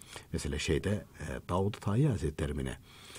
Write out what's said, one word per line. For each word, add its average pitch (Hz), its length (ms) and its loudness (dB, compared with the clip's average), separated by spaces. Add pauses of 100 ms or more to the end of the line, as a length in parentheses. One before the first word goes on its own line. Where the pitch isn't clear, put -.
(340)
Mesela 76 260 -2
şeyde, 87 460 2 (140)
e, 71 300 -6
Davud-u 98 300 2
Tahi 117 280 4
Hazretleri 76 460 0
mi 69 120 -2
ne? 62 120 -6 (420)